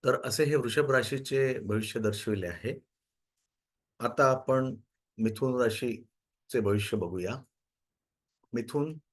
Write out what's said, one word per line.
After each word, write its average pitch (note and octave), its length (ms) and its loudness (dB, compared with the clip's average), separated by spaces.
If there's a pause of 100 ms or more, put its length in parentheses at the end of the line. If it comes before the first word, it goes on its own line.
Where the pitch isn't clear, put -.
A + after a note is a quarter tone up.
तर B2+ 200 4
असे B2+ 180 0
हे D3 120 2
वृषभ C3+ 360 2
राशीचे C3+ 680 0
भविष्य G#2+ 400 -2
दर्शविले G#2 480 -2
आहे. G#2+ 340 -8 (1160)
आता C3 320 4
आपण C3 440 0 (420)
मिथुन B2 440 0
राशीचे - 1000 -2
भविष्य G#2 380 2
बघूया. F#2 460 -4 (1080)
मिथुन. D3 440 -4 (140)